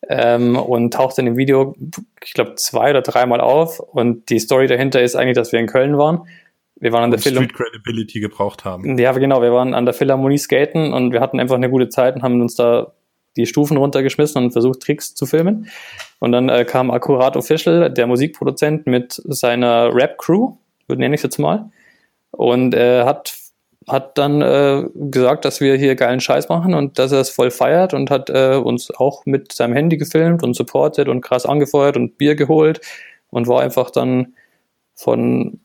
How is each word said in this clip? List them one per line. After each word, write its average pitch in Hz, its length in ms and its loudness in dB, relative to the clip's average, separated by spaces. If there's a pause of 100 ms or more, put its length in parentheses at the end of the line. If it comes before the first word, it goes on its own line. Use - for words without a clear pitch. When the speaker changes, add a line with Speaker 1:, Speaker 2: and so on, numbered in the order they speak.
Speaker 1:
ähm, 120 480 2
und 120 360 -2
taucht 131 260 -2
in 131 60 0
dem 117 140 -2
Video, 135 360 2 (480)
ich - 120 -20
glaub, - 240 -4
zwei 120 320 0
oder 139 120 2
dreimal 123 380 0
auf. 143 400 2
Und 117 480 -2
die 117 100 2
Story 131 280 2
dahinter 131 340 2
ist 123 160 0
eigentlich, 127 200 0
dass 117 160 -2
wir 120 80 2
in 113 60 0
Köln 135 300 0
waren. 160 300 0 (520)
Wir 120 140 -2
waren 117 120 2
an 120 60 2
der 117 80 2
Speaker 2:
Und 104 40 -6
Speaker 1:
Philhar- 131 220 0
Speaker 2:
Street 120 120 -10
Credibility 113 640 -8
gebraucht 104 460 -6
haben. 98 320 -6
Speaker 1:
Ja, 123 140 4
genau, 131 280 2
wir 120 120 2
waren 123 200 0
an 120 140 0
der 120 80 0
Philharmonie 135 440 0
skaten 151 540 0
und 123 200 0
wir 117 80 0
hatten 131 200 -2
einfach 127 160 0
eine 123 140 0
gute 127 180 2
Zeit 127 280 0
und 127 60 -10
haben 123 200 2
uns 120 120 -2
da 117 380 0 (440)
die 117 100 0
Stufen 147 320 0
runtergeschmissen 139 680 0
und 120 60 0
versucht, 123 300 0
Tricks - 340 -6
zu - 120 -6
filmen. 190 420 0 (500)
Und 120 140 0
dann, 123 180 2
äh, 120 160 2
kam 127 240 -2
Akkurat 127 460 0
Official, 160 540 2
der 120 160 0
Musikproduzent, 143 800 -2
mit 123 260 -2 (140)
seiner 120 680 0
Rap-Crew, 165 580 0 (340)
so 135 80 -4
nenne 131 200 -2
ich's 147 100 -4
jetzt - 140 -6
mal, 160 320 -2 (600)
und, 123 440 0
äh, 123 300 2
hat, 143 300 -4 (540)
hat - 300 -4
dann, 147 220 0
äh, 139 440 2 (100)
gesagt, 135 500 0
dass 139 160 -4
wir 135 140 4
hier 135 220 2
geilen 127 240 0
Scheiß 139 280 -2
machen 170 260 0
und 143 260 -2
dass 131 100 0
er 139 100 2
es 131 100 -2
voll 127 200 0
feiert 160 420 0
und 139 160 -4
hat, 135 220 -2
äh, 131 240 2
uns 120 380 -2
auch - 340 -2
mit 135 260 -4
seinem 120 220 -2
Handy 160 220 2
gefilmt 165 480 0
und 123 100 0
supportet 139 540 0
und 127 120 -2
krass 127 240 -2
angefeuert 143 520 2
und 123 220 -4
Bier 147 180 2
geholt 156 440 2 (500)
und 120 180 -2
war 127 140 4
einfach 127 280 -2
dann 127 440 -2 (600)
von 123 720 -2